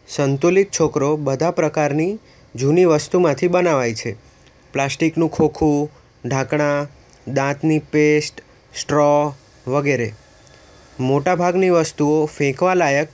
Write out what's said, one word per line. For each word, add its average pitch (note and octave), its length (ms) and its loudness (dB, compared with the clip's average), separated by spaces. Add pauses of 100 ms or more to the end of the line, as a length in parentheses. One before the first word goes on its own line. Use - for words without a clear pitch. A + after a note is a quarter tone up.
સંતુલિત F3 600 0
છોકરો D3 460 0
બધા D3 340 -2
પ્રકારની D#3+ 680 -2 (360)
જૂની D3 300 2
વસ્તુમાંથી E3 640 2
બનાવાય D#3+ 460 0
છે. A2 180 -8 (600)
પ્લાસ્ટિકનું D#3 580 -2
ખોખું, D3+ 600 0 (360)
ઢાંકણા, C#3+ 600 -2 (420)
દાંતની C#3+ 500 0
પેસ્ટ, D3+ 600 0 (320)
સ્ટ્રો D3 640 0 (320)
વગેરે. C3+ 400 -2 (960)
મોટાભાગની F3 680 0
વસ્તુઓ D#3 440 0 (120)
ફેંકવા D3+ 480 -2
લાયક D3+ 400 0